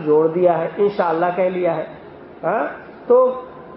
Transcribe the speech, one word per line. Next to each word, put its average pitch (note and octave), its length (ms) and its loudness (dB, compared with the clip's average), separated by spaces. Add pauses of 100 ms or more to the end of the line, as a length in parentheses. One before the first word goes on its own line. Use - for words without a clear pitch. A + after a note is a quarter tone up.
جوڑ D3+ 240 4
دیا E3+ 300 2
ہے، E3 180 -4
انشاءاللہ F3+ 500 0 (100)
کہہ G3+ 60 0
لیا F3+ 340 -2
ہے۔ D3+ 80 -6 (580)
ہاں؟ F#3 220 -2 (420)
تو B3+ 360 2 (340)